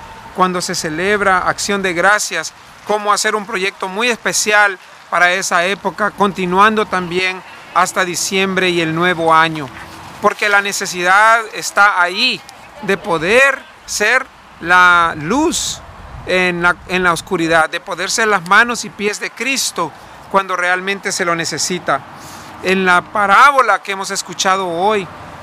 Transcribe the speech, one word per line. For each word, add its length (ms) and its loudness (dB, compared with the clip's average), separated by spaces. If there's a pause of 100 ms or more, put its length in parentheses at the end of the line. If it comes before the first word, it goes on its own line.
(360)
cuando 240 0
se 140 -6
celebra 640 -2
Acción 420 -2
de 140 -2
Gracias, 580 0 (340)
cómo 240 -2
hacer 240 0
un 120 -6
proyecto 420 -6
muy 220 -2
especial 680 0 (300)
para 240 2
esa 320 -2
época, 460 -4
continuando 760 2
también 580 -4 (300)
hasta 320 0
diciembre 640 -2
y 140 0
el 120 -2
nuevo 380 0
año, 380 2 (500)
porque 300 0
la 100 4
necesidad 800 2 (140)
está 480 2
ahí 360 0 (440)
de 160 -2
poder 600 2 (280)
ser 400 0 (340)
la 560 6
luz 640 -2 (460)
en 340 0
la, 160 2 (120)
en 160 -2
la 100 4
oscuridad, 560 0
de 100 -6
poder 300 -8
ser 180 0
las 180 0
manos 380 4
y 60 -12
pies 280 -6
de 120 -8
Cristo 600 -4 (400)
cuando 260 0
realmente 540 -2
se 140 -4
lo 100 0
necesita. 680 -4 (580)
En 240 0
la 180 4
parábola 760 4
que 120 -8
hemos 180 -8
escuchado 560 -2
hoy, 400 -2 (360)